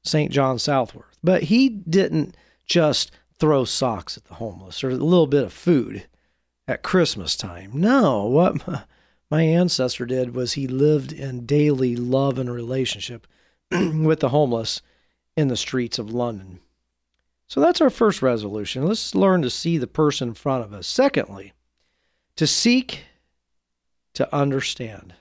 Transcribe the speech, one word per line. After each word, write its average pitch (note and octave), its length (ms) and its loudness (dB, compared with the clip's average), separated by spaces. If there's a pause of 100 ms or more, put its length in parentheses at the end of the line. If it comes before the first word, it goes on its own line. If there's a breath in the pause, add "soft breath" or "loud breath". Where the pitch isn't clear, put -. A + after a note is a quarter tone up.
Saint D3 280 0
John C3 280 0
Southworth. - 640 -4
But F3 200 4
he A#3+ 260 4
didn't F#3 640 0 (300 soft breath)
just D#3 460 0 (280 soft breath)
throw D3 240 4
socks A2+ 540 -4
at - 80 -20
the - 100 -20
homeless F#2+ 480 -12
or C3 60 -2
a C3 60 -2
little D#3+ 320 4
bit C3+ 180 2
of F2 80 -14
food A2 540 0 (600)
at - 160 -6
Christmas C#3+ 540 0
time. F#2+ 360 -12
No, E3 520 2
what D3 420 2
my, - 160 -8 (480 soft breath)
my D#3 120 2
ancestor D#3+ 600 0
did B2 300 -2
was B2 180 -4
he C3+ 140 -4
lived C#3 460 2
in B2+ 320 -10
daily C3+ 500 2
love B2+ 420 0
and B2 140 -4
relationship A#2+ 760 -6 (220)
<clears throat> - 240 -18
with D#3 480 2
the C3 100 0
homeless B2 520 0 (560)
in D3+ 100 2
the B2 80 0
streets A#2+ 420 -4
of A2 160 -8
London. G2+ 460 -6 (880)
So - 120 -4
that's E4 220 4
our C#4 80 6
first - 320 2
resolution. A2 640 -2
Let's A3 280 -2
learn F#3+ 300 4
to B2 60 -2
see E3 280 -2
the B2 100 -2
person C#3+ 420 0
in A2+ 40 -8
front C3 300 -4
of G#2 100 -14
us. G2 140 -12
Secondly, G#2+ 680 -2 (840)
to D3+ 100 2
seek - 560 0 (1120)
to - 200 -2
understand. C3 880 -4